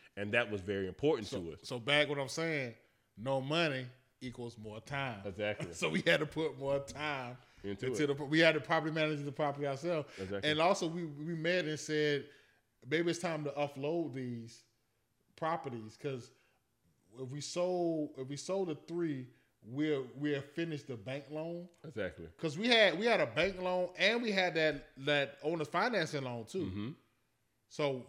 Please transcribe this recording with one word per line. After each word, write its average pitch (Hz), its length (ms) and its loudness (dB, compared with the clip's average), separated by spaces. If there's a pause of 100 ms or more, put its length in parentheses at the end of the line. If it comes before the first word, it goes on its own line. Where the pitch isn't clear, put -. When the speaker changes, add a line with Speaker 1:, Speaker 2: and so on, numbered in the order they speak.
(160)
Speaker 1:
and 104 160 -2
that 117 180 2
was 104 120 -2
very 98 260 0
important 117 400 2
Speaker 2:
So, 104 120 -4
Speaker 1:
to 82 120 -6
us. 76 100 -12
Speaker 2:
so 127 160 -6
back 143 300 4
what 143 100 -2
I'm 135 100 -2
saying, 147 460 -2 (420)
no 135 260 0
money 143 440 0 (340)
equals 120 380 -8
more 107 220 -10
time. 135 460 -4
Speaker 1:
Exactly. - 420 -2
Speaker 2:
<laughs> 85 60 -10
So 156 160 0
we 170 160 2
had 165 140 6
to 156 60 0
put 143 320 -2
more 139 220 0
time 139 560 -4 (260)
Speaker 1:
Into 101 260 -4
Speaker 2:
into 131 160 2
Speaker 1:
it. 139 120 2
Speaker 2:
the, 147 80 -4
we 147 160 4
had 160 140 8
to 151 60 2
property 156 320 0
manage 156 300 0
the 143 100 -4
property 143 340 0
ourselves. 143 420 -2 (100)
Speaker 1:
Exactly. 98 320 0
Speaker 2:
And 156 100 2
also 180 280 4
we, 170 160 -4
we 151 300 -6
met 165 320 2
and 151 120 -2
said, 147 480 2 (600)
"Maybe 170 220 2
it's 165 100 -2
time 160 240 -2
to 143 60 0
offload 143 640 -2
these 120 500 -8 (720)
properties, 131 600 -4
'cause 131 340 -8 (880)
if 131 80 -6
we 143 140 -8
sold, 175 760 0
if 131 120 -6
we 143 80 -6
sold 185 320 -2
the 156 60 -2 (140)
three, 160 380 -2 (380)
we'll, 135 420 0 (100)
we'll 143 240 0
finish 156 420 -4
the 127 140 -8
bank 131 340 -6
loan." 170 380 -6 (180)
Speaker 1:
Exactly. 95 400 -4 (120)
Speaker 2:
'Cause 156 200 -2
we 220 100 2
had, 214 300 8
we 214 80 2
had 220 140 6
a 151 60 6
bank 180 340 0
loan 180 380 0
and 220 240 4
we 226 100 0
had 185 220 4
that, 156 340 2 (100)
that 139 440 2
owner's 156 260 -2
financing 170 560 0
loan 120 220 -6
too. 190 200 -4
Speaker 1:
Mm-hmm. 104 240 -4 (800)
Speaker 2:
So 135 400 0